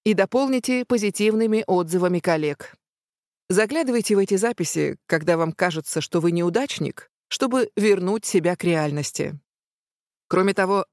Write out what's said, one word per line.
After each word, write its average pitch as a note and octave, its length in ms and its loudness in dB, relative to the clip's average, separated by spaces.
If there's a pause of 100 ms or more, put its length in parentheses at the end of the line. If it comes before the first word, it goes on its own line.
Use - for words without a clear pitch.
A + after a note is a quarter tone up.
и G#3+ 100 0
дополните B3+ 720 0
позитивными G#3+ 800 2
отзывами F3+ 520 0
коллег. D#3 560 -2 (720)
Заглядывайте A3+ 640 0
в G3 40 4
эти G3 160 0
записи, E3 680 -2
когда E3 320 0
вам E3 140 0
кажется, D#3+ 500 -2
что - 180 -2
вы E3+ 120 2
неудачник, F3 760 -2 (180)
чтобы B3+ 480 0
вернуть G3+ 500 0
себя F3 300 2
к - 80 -10
реальности. D3 760 -2 (880)
Кроме F#3+ 260 2
того, G3 400 0